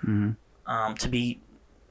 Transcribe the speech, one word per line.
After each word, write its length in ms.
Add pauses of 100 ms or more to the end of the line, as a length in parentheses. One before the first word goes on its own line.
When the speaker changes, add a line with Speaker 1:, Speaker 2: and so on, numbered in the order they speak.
Speaker 1:
Mm-hmm. 280 (340)
Speaker 2:
um, 300
to 120
be 320 (520)